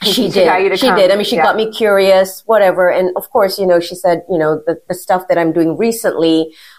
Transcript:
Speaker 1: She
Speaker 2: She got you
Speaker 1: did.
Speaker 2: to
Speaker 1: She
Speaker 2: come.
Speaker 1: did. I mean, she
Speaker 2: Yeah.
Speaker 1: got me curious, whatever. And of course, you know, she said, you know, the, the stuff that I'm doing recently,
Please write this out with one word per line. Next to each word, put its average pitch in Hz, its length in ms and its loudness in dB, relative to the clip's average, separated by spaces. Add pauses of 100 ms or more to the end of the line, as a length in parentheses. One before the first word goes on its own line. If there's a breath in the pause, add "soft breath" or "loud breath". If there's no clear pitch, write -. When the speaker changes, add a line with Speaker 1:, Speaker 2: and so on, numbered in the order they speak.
Speaker 1:
She 196 280 -2
Speaker 2:
She 185 140 2
got 180 180 2
you 196 60 2
Speaker 1:
did. - 20 -4
Speaker 2:
to 190 60 -4
Speaker 1:
She 262 100 0
Speaker 2:
come. 190 100 2
Speaker 1:
did. 185 140 4
I 202 60 2
mean, 202 80 -2
she 233 120 -4
Speaker 2:
Yeah. - 60 0
Speaker 1:
got 202 140 2
me 220 160 -2
curious, 196 760 2
whatever. 185 440 2
And 180 260 0
of - 140 -10
course, 196 280 0
you 196 80 -2
know, 175 140 4
she 175 160 -8
said, 175 340 -2
you 175 80 0
know, 156 280 -2
the, 165 220 -4
the 180 60 -6
stuff 185 340 -4
that 175 100 0
I'm 165 140 0
doing 160 240 0
recently, 165 800 -2 (240 loud breath)